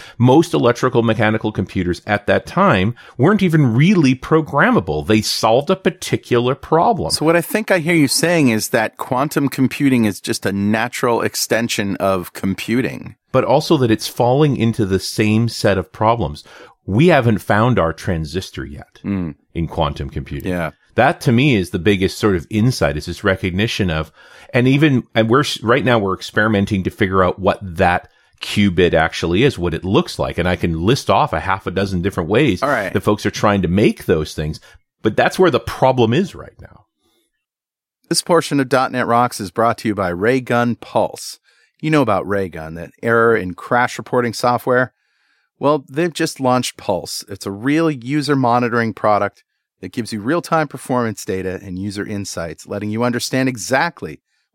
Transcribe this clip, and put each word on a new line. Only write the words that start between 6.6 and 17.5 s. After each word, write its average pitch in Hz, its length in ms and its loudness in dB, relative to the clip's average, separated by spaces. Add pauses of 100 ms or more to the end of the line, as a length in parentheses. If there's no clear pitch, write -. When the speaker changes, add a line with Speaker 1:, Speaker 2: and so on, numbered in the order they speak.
Speaker 2:
So - 140 -2
what 165 120 4
I 170 40 2
think 214 300 -4
I 190 80 2
hear 170 160 0
you 151 120 4
saying 165 440 2
is 110 180 -2
that 110 300 -2
quantum 139 500 -2
computing 131 560 0
is 101 160 -2
just - 240 -6
a 98 80 -2
natural 110 720 0
extension 110 760 -2
of 95 380 -2
computing. 98 840 -4 (160)
Speaker 1:
But - 120 2
also 151 340 2
that 123 120 4
it's 110 160 0
falling 131 520 2
into 110 260 0
the 95 160 0
same 110 480 0
set 101 300 0
of 87 120 -6
problems. 107 540 -2 (400)
We 110 220 4
haven't 120 320 4
found 107 400 2